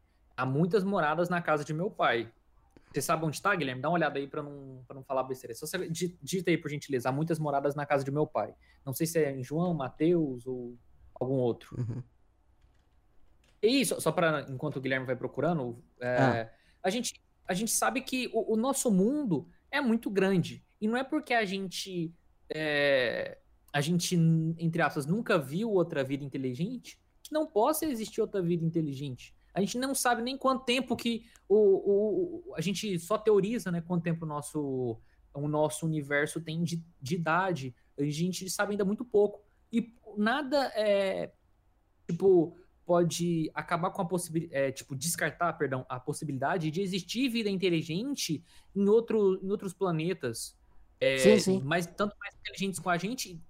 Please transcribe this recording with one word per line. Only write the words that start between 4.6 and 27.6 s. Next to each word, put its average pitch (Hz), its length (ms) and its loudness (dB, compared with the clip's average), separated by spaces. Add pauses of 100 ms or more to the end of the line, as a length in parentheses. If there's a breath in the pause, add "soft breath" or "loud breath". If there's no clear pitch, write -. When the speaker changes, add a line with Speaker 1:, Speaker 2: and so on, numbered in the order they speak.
Speaker 1:
pra 135 80 -16
não 131 80 -16
falar 131 200 -2
besteira. 131 320 -8
Só 156 120 -12
você 180 220 -4
di-, 175 320 -4
digita 175 280 -2
aí, 160 80 4
por 151 140 -10
gentileza, 131 380 -2
"Há - 20 2
muitas 160 260 0
moradas 143 380 0
na 147 100 -4
casa 139 200 2
de 135 60 -4
meu 151 140 2
pai." 110 300 -2 (300)
Não 135 80 -6
sei 165 120 -2
se 165 160 2
é 139 160 2
em 127 60 -6
João, 165 300 0
Mateus 139 720 0
ou 123 300 -8 (360)
algum 135 220 -2
outro. 123 420 0
Speaker 2:
Uhum. 120 240 -6 (1600)
Speaker 1:
E 240 240 4
só, - 140 -2
só 160 120 0
pra, 160 380 2
enquanto 135 280 -6
o 131 40 -6
Guilherme 131 240 -2
vai 127 100 -2
procurando, 127 680 -2 (160)
é, 123 180 0
Speaker 2:
Ah. 120 320 2 (320)
Speaker 1:
a 190 80 0
gente, 233 320 -4 (260)
a 190 60 -2
gente 214 180 -2
sabe 226 300 0
que 254 320 -4
o, 214 200 0
o - 40 2
nosso 254 340 2
mundo 202 560 2 (240 soft breath)
é 285 80 0
muito 233 300 2
grande. 190 540 0 (180)
E 214 60 0
não 233 100 0
é 262 60 -2
porque 277 300 -4
a 226 120 4
gente, 180 680 -6 (360)
é, 143 880 0 (340)
a 143 80 0
gente, 175 360 0 (440)
entre 165 220 0
aspas, 143 240 0
nunca 202 340 2
viu 170 320 -4
outra 165 320 2
vida 139 220 -4
inteligente, 139 720 -6 (240)
que - 100 -20
não 311 140 0
possa 233 380 2